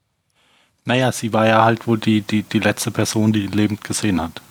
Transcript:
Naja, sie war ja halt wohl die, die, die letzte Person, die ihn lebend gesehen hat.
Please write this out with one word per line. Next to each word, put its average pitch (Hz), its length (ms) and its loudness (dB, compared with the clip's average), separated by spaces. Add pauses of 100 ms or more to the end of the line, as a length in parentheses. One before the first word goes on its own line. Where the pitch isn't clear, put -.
(880)
Naja, 123 260 0
sie 110 220 -6
war 110 120 2
ja 110 180 6
halt 113 220 2
wohl 113 120 2
die, 107 240 0
die, 104 200 -2
die - 160 -4
letzte 104 320 -2
Person, 110 440 0
die 104 100 0
ihn 95 80 -6
lebend 104 320 -2
gesehen 104 340 -2
hat. 82 220 -6 (100)